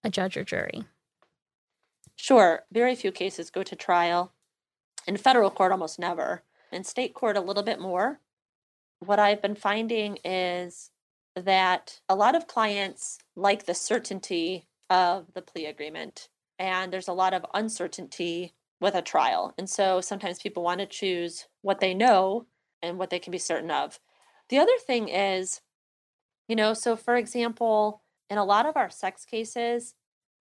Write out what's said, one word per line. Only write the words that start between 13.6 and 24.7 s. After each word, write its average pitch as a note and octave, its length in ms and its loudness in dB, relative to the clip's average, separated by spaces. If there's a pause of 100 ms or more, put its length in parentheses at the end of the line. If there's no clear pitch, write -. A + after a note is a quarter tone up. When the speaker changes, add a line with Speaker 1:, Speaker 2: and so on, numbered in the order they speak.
Speaker 2:
the F3+ 80 -2
certainty F#3 920 -4 (220)
of F3+ 460 4
the F#3 80 -10
plea D#3+ 240 -10
agreement, D3+ 640 -12 (280)
and F#3 320 -2
there's F#3 180 -6
a F#3 40 -4
lot F#3 220 2
of F3+ 180 -4
uncertainty F3+ 1040 -6 (240)
with G3 160 0
a F3 80 0
trial. - 540 0
And F#3+ 140 -8
so F#3+ 300 2
sometimes F#3 420 -8
people - 200 -6
want F3+ 180 -2
to G3 60 -4
choose F3 600 -6 (160)
what G3 160 0
they F#3+ 160 0
know G3+ 520 4 (360)
and F3 160 -6
what F#3 120 -6
they F3 100 -4
can F3+ 100 -14
be F3 80 -6
certain D#3+ 320 -4
of. C#3+ 300 -4 (480)
The C4 100 2
other A4 260 6